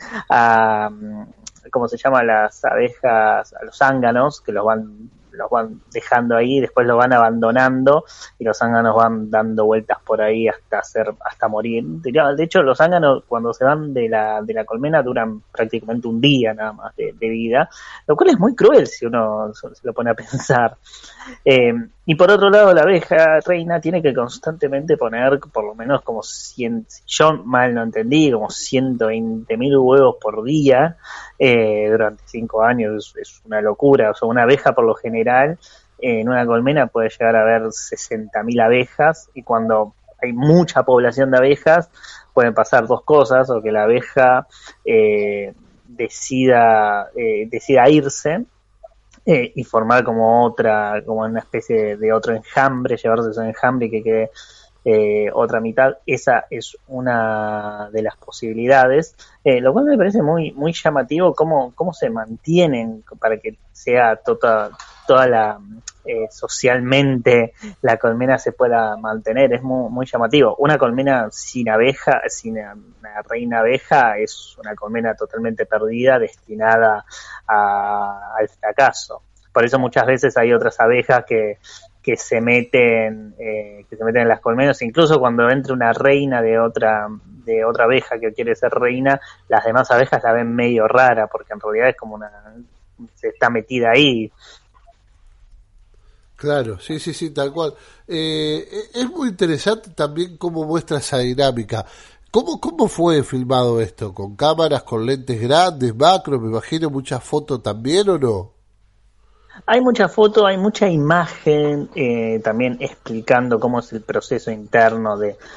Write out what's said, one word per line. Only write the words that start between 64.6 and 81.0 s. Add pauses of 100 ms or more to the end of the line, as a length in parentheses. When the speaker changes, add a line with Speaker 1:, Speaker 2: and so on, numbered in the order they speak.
Speaker 1:
toda
la, (460)
eh,
socialmente (300)
la
colmena
se
pueda
mantener.
Es
mu-,
muy
llamativo.
Una
colmena
sin
abeja,
sin
una
reina
abeja,
es
una
colmena
totalmente
perdida,
destinada (440)
a,
al
fracaso. (300)
Por
eso
muchas
veces
hay
otras
abejas